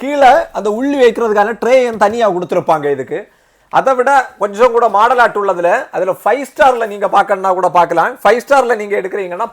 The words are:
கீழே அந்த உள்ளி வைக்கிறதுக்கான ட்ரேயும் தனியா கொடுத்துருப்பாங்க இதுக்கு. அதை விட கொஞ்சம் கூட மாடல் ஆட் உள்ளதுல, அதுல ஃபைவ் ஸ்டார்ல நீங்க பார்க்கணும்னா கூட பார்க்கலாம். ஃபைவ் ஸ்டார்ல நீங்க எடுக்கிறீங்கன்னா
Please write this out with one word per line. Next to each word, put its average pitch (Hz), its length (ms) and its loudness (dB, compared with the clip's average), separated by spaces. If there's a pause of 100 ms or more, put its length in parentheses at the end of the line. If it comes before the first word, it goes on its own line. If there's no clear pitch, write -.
கீழே 277 320 4 (260)
அந்த 202 100 -4 (120)
உள்ளி 277 240 -2
வைக்கிறதுக்கான 214 580 0
ட்ரேயும் 240 420 2
தனியா 220 300 0
கொடுத்துருப்பாங்க 160 600 -2
இதுக்கு. 135 240 -8 (560)
அதை 254 200 2
விட 254 140 0 (300)
கொஞ்சம் 208 340 0
கூட 240 100 2 (100)
மாடல் 240 280 2
ஆட் 214 160 0
உள்ளதுல, 175 300 -2 (260)
அதுல 180 160 -2 (120)
ஃபைவ் 254 260 0
ஸ்டார்ல 247 420 2
நீங்க 202 240 -6
பார்க்கணும்னா 196 420 0
கூட 185 100 0 (100)
பார்க்கலாம். 170 340 2 (100)
ஃபைவ் 233 220 2
ஸ்டார்ல 262 380 2
நீங்க 208 180 -6
எடுக்கிறீங்கன்னா 190 540 -8